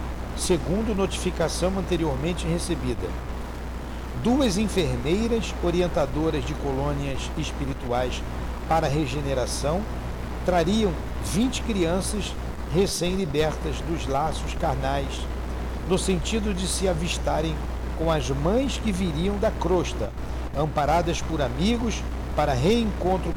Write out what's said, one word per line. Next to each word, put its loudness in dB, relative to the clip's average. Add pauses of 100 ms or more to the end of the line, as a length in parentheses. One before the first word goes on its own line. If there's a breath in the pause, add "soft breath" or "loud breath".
(360)
segundo 0
notificação 0
anteriormente -2
recebida. -2 (1120)
Duas 4
enfermeiras 0 (100)
orientadoras 2
de -2
colônias -2
espirituais -2 (460)
para 4
regeneração 0 (640)
trariam 4 (320)
vinte 2
crianças 0 (400)
recém-libertas 2
dos -2
laços 0
carnais, 0 (600)
no 4
sentido 2
de 0
se 0
avistarem 0 (400)
com 2
as 2
mães 2
que 0
viriam 0
da 2
crosta, 0 (440 loud breath)
amparadas 2
por 0
amigos, 0 (320)
para 2
reencontro 2